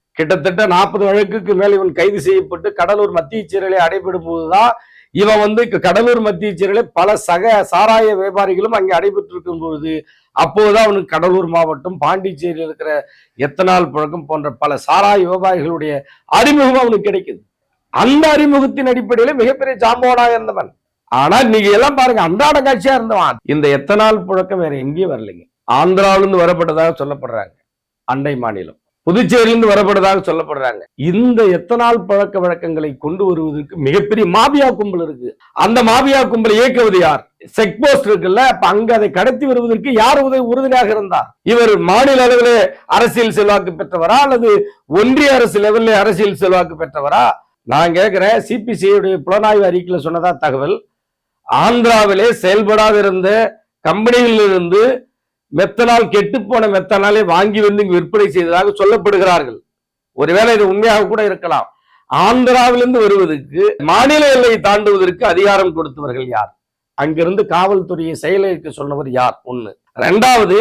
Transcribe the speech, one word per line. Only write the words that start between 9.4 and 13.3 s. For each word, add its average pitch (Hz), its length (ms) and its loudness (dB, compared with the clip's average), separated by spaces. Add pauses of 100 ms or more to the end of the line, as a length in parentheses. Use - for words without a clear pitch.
பொழுது, 160 340 -8 (440)
அப்போதுதான் 208 480 2
அவனுக்கு 196 300 -2
கடலூர் 180 320 0
மாவட்டம், 165 520 -4
பாண்டிச்சேரியில் 165 680 -6
இருக்கிற 156 240 -10 (480)